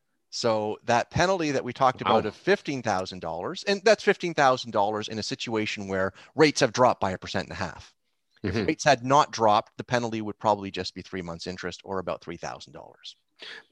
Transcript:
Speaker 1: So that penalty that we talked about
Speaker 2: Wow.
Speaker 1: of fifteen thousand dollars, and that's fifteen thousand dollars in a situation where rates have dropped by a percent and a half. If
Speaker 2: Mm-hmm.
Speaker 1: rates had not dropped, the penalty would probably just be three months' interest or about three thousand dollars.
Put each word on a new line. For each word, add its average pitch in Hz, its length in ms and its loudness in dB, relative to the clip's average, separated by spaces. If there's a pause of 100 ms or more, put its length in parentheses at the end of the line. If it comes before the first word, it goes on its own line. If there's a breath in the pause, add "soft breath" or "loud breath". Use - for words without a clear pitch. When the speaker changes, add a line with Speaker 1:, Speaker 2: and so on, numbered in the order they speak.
(320)
Speaker 1:
So 107 520 0
that 117 260 2
penalty 170 400 2
that 131 140 -2
we 120 80 -6
talked 127 280 2
about 110 220 4
Speaker 2:
Wow. 107 60 -4
Speaker 1:
of - 80 -8
fifteen 151 460 -2
thousand 92 380 -2
dollars, 90 440 -8
and 202 200 -2
that's 214 200 4
fifteen 180 300 0
thousand 127 360 4
dollars 107 380 0
in 110 100 -6
a 104 40 -4
situation 107 680 -4
where 95 240 0 (240 loud breath)
rates 147 240 4
have 120 120 4
dropped 117 280 4
by 98 120 0
a 90 60 -6
percent 90 300 -6
and - 40 -14
a 78 40 -10
half. - 360 -10 (500)
If 92 120 -4
Speaker 2:
Mm-hmm. 107 140 -2
Speaker 1:
rates 160 160 -4
had 127 200 4
not 139 280 4
dropped, 110 440 2
the - 80 -10
penalty 117 380 -2
would 104 160 -8
probably 101 320 0
just 90 240 -8
be 90 80 -12
three - 180 -8
months' 85 260 -10
interest 90 380 -8
or 95 140 -6
about 87 240 -6
three 85 140 -10
thousand 69 380 -12
dollars. - 420 -20 (560 loud breath)